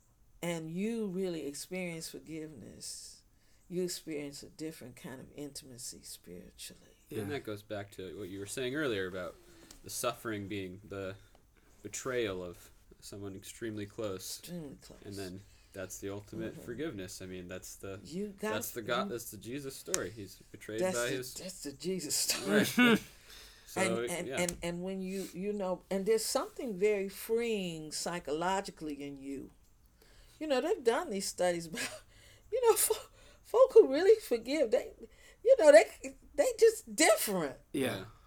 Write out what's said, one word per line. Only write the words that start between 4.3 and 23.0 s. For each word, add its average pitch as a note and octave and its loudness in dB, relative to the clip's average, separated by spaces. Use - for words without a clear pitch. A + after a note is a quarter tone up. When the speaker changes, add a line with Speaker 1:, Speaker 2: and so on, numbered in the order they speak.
Speaker 1:
a - -18
different D3+ -14
kind B2+ -14
of B2+ -18
intimacy C#3 -14
spiritually. - -18
Speaker 2:
Yeah. A2+ -6
Speaker 3:
And G2+ -6
that A2 -6
goes G#2 -8
back G2+ -10
to F2+ -12
what G2 -10
you G2 -10
were G2 -10
saying B2+ -6
earlier A#2 -2
about F2+ -8
the G#2+ -16
suffering A2 -4
being F#2+ -8
the G2 -8
betrayal G#2 -4
of F2 -12
someone G2+ -12
extremely G#2 -8
close. G2+ -8
Speaker 1:
Extremely D#3 -12
close. - -20
Speaker 3:
And G2+ -12
then F#2+ -8
that's F#2+ -10
the G2 -8
ultimate G#2+ -10
Speaker 1:
Mm-hmm. - -16
Speaker 3:
forgiveness. A2+ -10
I F#2 -10
mean, F#2 -10
that's F#2 -12
the, G2 -12
Speaker 1:
You F#3+ -8
got G#3+ -4
Speaker 3:
that's G#3+ -6
the B2 -8
God, B2 -2
Speaker 1:
you G3+ -8
Speaker 3:
that's A#2 -8
the A2 -14
Jesus C3 -10
story. - -6
He's G#2 -14
betrayed A2 -8
Speaker 1:
That's F#3 -2
Speaker 3:
by A#2+ -2
Speaker 1:
the, C3 -2
Speaker 3:
his B2+ -6
Speaker 1:
that's - -12
the C#3+ -8
Jesus D3+ -6
story. G3 2
Speaker 3:
Right. A#3+ 8